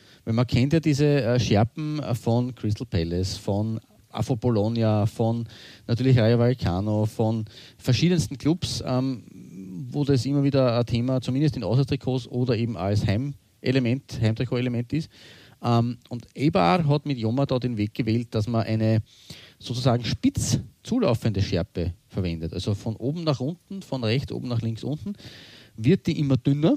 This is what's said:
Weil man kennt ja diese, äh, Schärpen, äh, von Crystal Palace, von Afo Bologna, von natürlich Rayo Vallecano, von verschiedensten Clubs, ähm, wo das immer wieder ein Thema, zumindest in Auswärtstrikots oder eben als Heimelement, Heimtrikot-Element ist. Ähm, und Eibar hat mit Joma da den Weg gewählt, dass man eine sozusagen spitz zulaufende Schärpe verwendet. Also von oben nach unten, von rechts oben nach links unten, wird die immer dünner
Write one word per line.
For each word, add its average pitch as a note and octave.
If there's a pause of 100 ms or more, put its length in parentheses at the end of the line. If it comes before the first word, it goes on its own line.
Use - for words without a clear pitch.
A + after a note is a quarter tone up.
(240)
Weil A2+
man A#2+
kennt C3+
ja E3
diese, D3
äh, A#2+
Schärpen, D3
äh, A#2+
von A#2+
Crystal G#2+
Palace, F2
von A2 (320)
Afo -
Bologna, A2
von A#2 (400)
natürlich B2+
Rayo A#2
Vallecano, G#2+
von A2 (340)
verschiedensten D#3+
Clubs, -
ähm, C3 (720)
wo C#3+
das C3+
immer C#3+
wieder C3+
ein A#2+
Thema, B2+
zumindest C#3
in B2+
Auswärtstrikots B2+
oder B2
eben A2+
als G2
Heimelement, B2+
Heimtrikot-Element A#2+
ist. D#3 (560)
Ähm, A#2 (100)
und A#2+ (100)
Eibar E3+
hat D3
mit C#3
Joma A#2+
da C3
den B2
Weg G#2
gewählt, A#2
dass G#2+
man A#2
eine A2 (600)
sozusagen A#2+
spitz - (240)
zulaufende A#2+
Schärpe F2+ (160)
verwendet. E2
Also G2+
von G#2
oben D3
nach D3+
unten, E3+
von C3
rechts A#2
oben B2
nach A#2
links A2+
unten, D3+ (640)
wird C#3
die D#3+
immer C#3
dünner D3